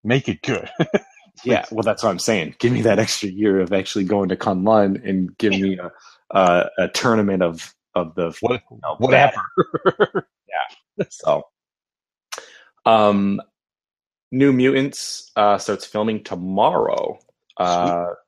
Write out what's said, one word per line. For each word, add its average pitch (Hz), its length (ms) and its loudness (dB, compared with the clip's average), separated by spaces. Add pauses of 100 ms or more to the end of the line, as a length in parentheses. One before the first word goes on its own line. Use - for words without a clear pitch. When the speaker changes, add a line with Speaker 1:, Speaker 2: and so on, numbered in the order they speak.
Speaker 1:
make 123 260 0
it 92 120 -6
good. 117 280 -4 (100)
<laughs> - 0 - (640)
Speaker 2:
Yeah, - 200 0
Speaker 1:
Please. - 100 -18
Speaker 2:
well, 113 100 -2
that's 104 180 -2
what 110 100 2
I'm 90 60 -6
saying. 95 420 -2
Give 120 120 2
me 117 120 0
that 113 140 4
extra 107 300 -2
year 95 320 2
of 90 140 0
actually 95 320 -2
going 101 240 0
to 92 80 -2
Kunlun 101 720 2
and 92 300 -2
give 107 140 0
me 95 260 -2
a, 90 140 -12 (440)
a, 90 420 4
a 90 100 0
tournament 101 560 0
of, 82 320 -6 (180)
of 85 220 -4
the 85 240 -4
Speaker 1:
What, 120 220 -4 (100)
Speaker 2:
you 117 100 -20
know, 76 180 -8
Speaker 1:
whatever. - 360 4 (500)
<laughs> - 400 0 (220)
Speaker 2:
Yeah. - 640 -8
So, 73 340 -4 (1400)
um, 104 560 4 (920)
New 135 220 4
Mutants, 135 800 -2
uh, 104 220 4
starts 98 280 -6
filming 107 380 -4
tomorrow, - 960 -2 (380)
uh, 87 480 0
Speaker 1:
Sweet. 87 100 -8 (120)